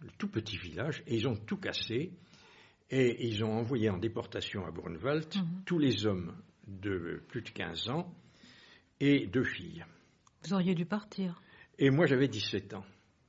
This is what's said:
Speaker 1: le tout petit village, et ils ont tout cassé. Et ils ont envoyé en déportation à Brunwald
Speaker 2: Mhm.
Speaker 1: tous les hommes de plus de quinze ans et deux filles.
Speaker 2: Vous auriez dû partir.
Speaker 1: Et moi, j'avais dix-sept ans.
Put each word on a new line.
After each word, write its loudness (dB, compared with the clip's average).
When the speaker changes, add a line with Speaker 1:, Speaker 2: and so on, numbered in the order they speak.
Speaker 1:
le -14
tout -2
petit -4
village, -6
et -2
ils 0
ont 0
tout -4
cassé. -2
Et 4
ils 0
ont 2
envoyé 2
en 2
déportation -4
à -6
Brunwald -2
Speaker 2:
Mhm. -2
Speaker 1:
tous 0
les 4
hommes 0
de -4
plus -6
de -14
quinze -6
ans -4
et 6
deux 2
filles. -6
Speaker 2:
Vous -2
auriez 4
dû 0
partir. -6
Speaker 1:
Et 8
moi, 8
j'avais 6
dix-sept -4
ans. -10